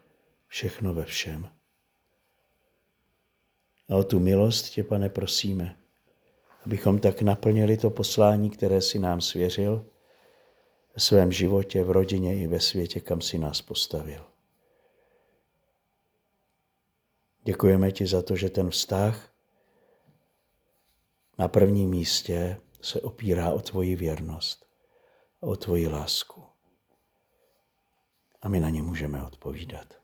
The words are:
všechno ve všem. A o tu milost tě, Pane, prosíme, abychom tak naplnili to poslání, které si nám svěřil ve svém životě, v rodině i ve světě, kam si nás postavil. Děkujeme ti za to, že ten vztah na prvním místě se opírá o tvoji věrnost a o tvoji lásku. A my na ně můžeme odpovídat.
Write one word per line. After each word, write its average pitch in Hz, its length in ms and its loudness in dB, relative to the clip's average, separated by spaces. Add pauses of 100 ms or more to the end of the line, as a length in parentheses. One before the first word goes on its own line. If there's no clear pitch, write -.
(460)
všechno 95 480 -6
ve 82 100 -4
všem. 80 440 -8 (2500)
A 95 80 2
o 98 80 6
tu 98 160 2
milost 98 500 4
tě, 107 140 -4
Pane, 101 240 -2
prosíme, 95 680 -4 (880)
abychom 104 320 2
tak 104 240 2
naplnili 107 540 4
to 110 140 2
poslání, 104 600 4
které 98 300 2
si - 180 -2
nám 90 220 0
svěřil 101 680 -2 (1080)
ve - 60 -6
svém 92 320 6
životě, 95 520 2
v 92 60 0
rodině 95 460 2
i 95 100 -2
ve 82 140 0
světě, 87 400 -2
kam 85 200 -4
si - 180 -6
nás 76 240 -4
postavil. 76 600 -8 (3250)
Děkujeme 95 480 4
ti 98 140 -2
za 90 160 0
to, 95 140 -4
že 92 140 -2
ten 92 200 -2
vztah 104 640 -2 (2000)
na 92 100 2
prvním 98 420 4
místě 87 680 -2 (200)
se - 200 -8
opírá 87 500 -2
o 76 100 -2
tvoji 92 360 -4
věrnost 78 720 -6 (760)
a 170 40 -6
o - 100 -2
tvoji 85 320 0
lásku. - 560 -8 (2000)
A 101 60 -10
my 95 120 2
na 80 100 2
ně 78 120 -2
můžeme 76 400 -6
odpovídat. 73 800 -14